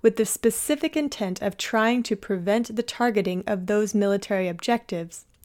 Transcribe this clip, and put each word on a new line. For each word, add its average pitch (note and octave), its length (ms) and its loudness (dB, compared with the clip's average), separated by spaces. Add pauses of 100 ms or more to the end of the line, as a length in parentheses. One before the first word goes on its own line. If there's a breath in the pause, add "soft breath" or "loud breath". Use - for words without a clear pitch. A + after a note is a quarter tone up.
with A3 140 6
the G#3+ 100 2
specific D4 680 0
intent B3+ 460 -2
of G3+ 160 -2
trying A#3 460 0
to A3 120 -2
prevent G3+ 600 -2
the A#3 80 0
targeting G3+ 640 0
of F#3 180 -2
those G#3 300 2
military G3 520 2
objectives," F3 800 -4 (200)